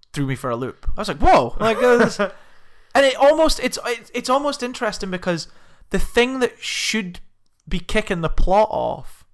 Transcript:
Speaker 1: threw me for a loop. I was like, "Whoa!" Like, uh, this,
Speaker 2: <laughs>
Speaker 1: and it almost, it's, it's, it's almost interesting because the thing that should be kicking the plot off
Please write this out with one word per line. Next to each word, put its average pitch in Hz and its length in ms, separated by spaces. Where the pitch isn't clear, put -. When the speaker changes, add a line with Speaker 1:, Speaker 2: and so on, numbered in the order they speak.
Speaker 1:
threw 143 120
me 131 100
for 127 140
a 120 60
loop. 123 320
I - 40
was 214 60
like, 151 120
"Whoa!" 285 400
Like, 220 180
uh, 247 200
this, 233 220
Speaker 2:
<laughs> - 0
Speaker 1:
and - 840
it 262 100
almost, 311 460
it's, 254 240
it's, 233 280
it's 240 160
almost 277 340
interesting 220 480
because 180 360
the 196 80
thing 254 400
that 240 220
should - 580
be 175 120
kicking 202 420
the 160 80
plot 202 420
off - 640